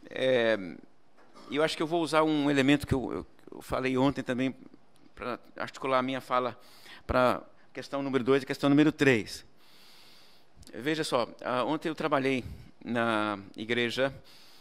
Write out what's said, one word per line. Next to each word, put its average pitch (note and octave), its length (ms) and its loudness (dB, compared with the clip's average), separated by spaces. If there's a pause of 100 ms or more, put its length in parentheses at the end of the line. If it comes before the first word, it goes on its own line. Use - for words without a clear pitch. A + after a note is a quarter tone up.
é, A#2+ 480 2 (920)
eu C#3+ 100 0
acho D#3 160 0
que E3+ 60 -2
eu D#3 40 -2
vou E3+ 140 0
usar D#3 220 2
um D3+ 260 2
elemento C#3+ 380 4
que - 60 0
eu, B2 200 -2
eu, E2+ 140 -8 (240)
eu - 100 -16
falei C3 360 -2
ontem C3 260 2
também B2+ 320 -4 (580)
pra A#2 260 -8 (160)
articular C3 440 -2
a - 20 2
minha C3 180 -4
fala B2+ 400 -2 (460)
pra A#2+ 380 2 (280)
questão C#3 300 -8
número C3+ 220 0
dois C3+ 180 4
e B2+ 40 -8
questão - 240 0
número D3+ 220 6
três. C3+ 540 2 (1300)
Veja D3+ 300 -4
só, B2 260 0 (140)
ah, B2 200 -2
ontem D3+ 260 -2
eu D#3 60 -6
trabalhei C3+ 480 0 (400)
na A2 540 -2 (180)
igreja, A#2+ 560 -2 (500)